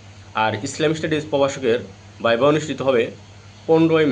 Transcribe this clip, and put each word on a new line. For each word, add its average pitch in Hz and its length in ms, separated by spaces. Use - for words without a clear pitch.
আর 110 80
ইসলামিক 156 320
স্টাডিজ 156 340
প্রভাষকের 135 460
ভাইবা 117 280
অনুষ্ঠিত 151 340
হবে 123 160
পনেরোই 160 460